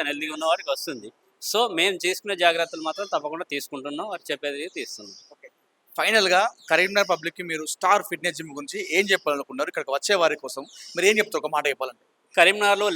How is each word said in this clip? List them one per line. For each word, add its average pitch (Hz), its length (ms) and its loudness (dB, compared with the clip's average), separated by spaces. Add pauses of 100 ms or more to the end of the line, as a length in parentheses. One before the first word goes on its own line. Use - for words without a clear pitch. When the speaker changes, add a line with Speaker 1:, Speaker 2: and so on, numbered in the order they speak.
Speaker 1:
అన్‌హెల్దీగా 151 360 -4
ఉన్న 160 140 -4
వారికి 175 240 0
వస్తుంది. 117 340 -10 (400)
So 202 100 0 (180)
మేము 185 180 2 (100)
తీసుకునే 196 380 -2
జాగ్రత్తలు 165 440 2
మాత్రం 190 260 -4
తప్పకుండా 151 400 -4
తీసుకుంటున్నాం, 143 580 -8
వారు 175 200 -10
చెప్పేది 143 320 -6 (140)
తీస్తున్నాం. 104 380 -12 (180)
Speaker 2:
ఓకే. - 140 -20 (520)
ఫైనల్‌గా 190 420 4 (300)
కరీంనగర్ 190 400 4
పబ్లిక్‌కి 165 400 -4
మీరు 156 120 -6 (100)
స్టార్ 190 360 2
ఫిట్‌నెస్ 165 300 -6
జిమ్ 160 180 -12
గురించి 147 220 -10 (180)
ఏం 202 140 2
చెప్పాలనుకున్నారు? 143 600 -2
ఇక్కడికి 139 260 -6
వచ్చే 202 260 0
వారి 151 200 2
కోసం 135 200 -10 (320)
మీరు 175 140 2
ఏం 214 100 4
చెప్తారు 202 240 -2
ఒక 147 120 -4
మాట 147 80 2 (100)
చెప్పాలంటే? 127 300 -8 (360)
Speaker 1:
కరీంనగర్లో 202 560 6